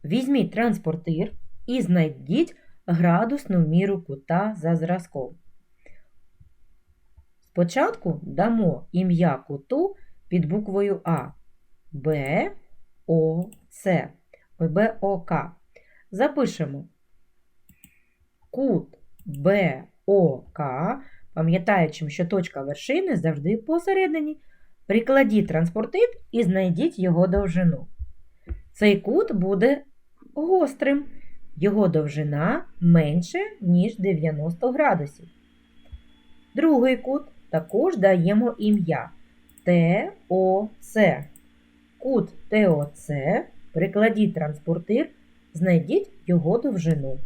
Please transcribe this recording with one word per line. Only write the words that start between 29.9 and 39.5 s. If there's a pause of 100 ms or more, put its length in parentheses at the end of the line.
гострим. (540)
Його
довжина (160)
менше, (220)
ніж
дев'яносто
градусів. (1300)
Другий
кут (280)
також
даємо
ім'я (540)